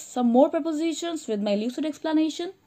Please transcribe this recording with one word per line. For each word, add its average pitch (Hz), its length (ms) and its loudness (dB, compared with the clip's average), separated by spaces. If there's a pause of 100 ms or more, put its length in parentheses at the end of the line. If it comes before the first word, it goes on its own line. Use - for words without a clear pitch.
(180)
some 247 180 2
more 294 140 8
prepositions 320 800 -2
with 208 180 -2
my 202 160 2
lucid 285 280 -4
explanation। 320 540 -2 (200)